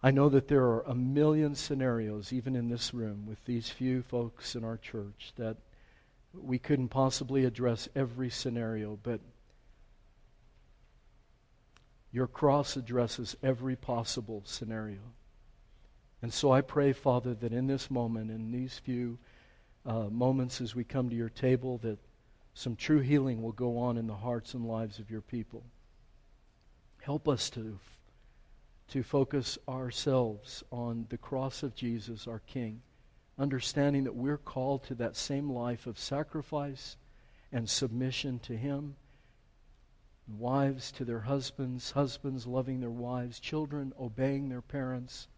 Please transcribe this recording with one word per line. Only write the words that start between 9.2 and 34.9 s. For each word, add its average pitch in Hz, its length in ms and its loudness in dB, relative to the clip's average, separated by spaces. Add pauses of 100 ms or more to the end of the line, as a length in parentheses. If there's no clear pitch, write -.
your 123 160 0
cross 143 480 4
addresses 120 680 -2
every 131 320 0
possible 117 680 -4
scenario. 110 560 -6 (1200)
And 117 100 -4
so 139 200 6
I 131 80 10
pray, 139 320 4
Father, 123 420 2
that 110 180 -2
in 127 140 2
this 135 240 0
moment, 113 400 0
in 110 220 -6
these 127 260 -4
few, 120 400 -4 (680)
uh, 113 200 -2
moments 123 560 2
as 113 140 -4
we 120 100 -2
come 127 260 0
to 117 60 -2
your 117 120 0
table, 127 500 2
that 110 200 -4 (560)
some 120 200 -4
true 156 260 4
healing 131 420 4
will 113 100 -2
go 120 240 0
on 120 220 2
in 113 80 0
the 107 80 -4
hearts 113 400 -4
and 117 120 -4
lives 110 320 -4
of 107 120 -12
your 110 100 -6
people. 113 420 -8 (1400)
Help 151 260 -2
us 131 220 2
to, 110 280 -8 (1120)
to 135 140 -2
focus 135 560 2 (100)
ourselves 127 1040 0
on 117 380 -4
the - 80 -6
cross 131 440 -4
of 127 120 -4
Jesus, 117 520 -4
our 117 200 -8
King, 117 340 -6 (580)
understanding 139 640 2
that 123 100 -4
we're 139 240 0
called 135 460 -2
to 135 100 -6